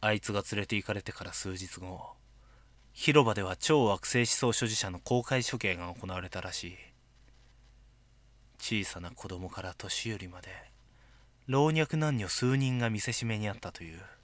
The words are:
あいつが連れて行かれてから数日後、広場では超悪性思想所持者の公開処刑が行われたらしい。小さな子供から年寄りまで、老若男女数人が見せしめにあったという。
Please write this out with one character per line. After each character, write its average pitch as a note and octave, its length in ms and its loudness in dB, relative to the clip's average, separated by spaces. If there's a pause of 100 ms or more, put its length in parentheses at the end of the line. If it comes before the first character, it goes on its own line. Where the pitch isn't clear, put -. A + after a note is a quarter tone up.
あ G#2+ 100 6
い G#2 60 2
つ - 140 -4
が G2+ 80 2 (100)
連 G#2 100 -2
れ G2 40 -2
て A2 100 -2
行 G2+ 80 0
か G2+ 120 -2
れ G2+ 80 -6
て - 80 -8
か - 140 -12
ら F2 60 -12
数 F#2 240 -4
日 F#2 240 -10
後、 F#2 340 -12 (760)
広 D3 320 6
場 A2+ 120 4
で G2+ 80 0
は F#2 120 -2
超 C3 380 6
悪 - 140 -4
性 B2 140 4
思 A#2+ 40 4
想 A#2+ 260 2
所 A#2 140 2
持 A2 100 0
者 G2+ 140 -2
の F2+ 80 -8
公 B2 240 2
開 B2+ 220 0
処 A#2+ 160 -4
刑 F#2+ 160 0
が F2 180 -8
行 F#2 140 -10
わ F2+ 140 -6
れ F2+ 80 -8
た F#2 120 -8
ら F#2 100 -8
し - 180 -8
い。 F2+ 60 -16 (1800)
小 G#2+ 260 -2
さ - 160 -8
な F2 120 -10
子 - 160 -14
供 F#2 200 -8
か F2+ 140 -10
ら F#2 160 -8
年 - 320 -4
寄 A2 80 -4
り F#2+ 100 -10
ま F2+ 140 -16
で、 - 80 -16 (960)
老 C3+ 200 4
若 D#3 320 2
男 D3+ 200 2
女 G2+ 100 -2
数 B2+ 280 2
人 C3 240 2
が A#2+ 100 2
見 G#2+ 100 0
せ A#2+ 140 -2
し - 120 -2
め A2+ 120 0
に G#2+ 100 -2
あ G2 60 -2
っ F#2+ 40 -10
た - 140 -10
と - 120 -14
い D#2+ 100 -12
う。 E2+ 60 -14 (240)